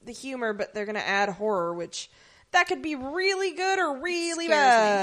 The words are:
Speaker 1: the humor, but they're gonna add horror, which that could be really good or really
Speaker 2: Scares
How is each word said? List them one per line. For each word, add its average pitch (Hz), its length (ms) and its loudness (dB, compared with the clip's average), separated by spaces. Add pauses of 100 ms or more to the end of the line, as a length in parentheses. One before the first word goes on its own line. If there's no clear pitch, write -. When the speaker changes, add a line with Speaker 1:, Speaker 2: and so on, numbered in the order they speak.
Speaker 1:
the 240 80 -14
humor, 247 400 -6
but 202 220 -6
they're 208 100 -6
gonna 214 140 -6
add 196 320 0
horror, 185 420 0
which - 380 -10 (400)
that 359 180 4
could 277 140 -2
be 302 120 -4
really 370 580 -2
good 381 260 0
or 311 200 0
really 339 460 -4
Speaker 2:
Scares 330 40 -2 (540)